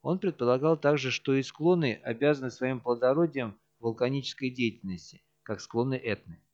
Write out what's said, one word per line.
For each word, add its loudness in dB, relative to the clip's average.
Он 0
предполагал 2
также, 2
что -2
и 4
склоны 0
обязаны 0
своим -4
плодородием 0
вулканической -2
деятельности, -4
как -8
склоны -2
Этны. -8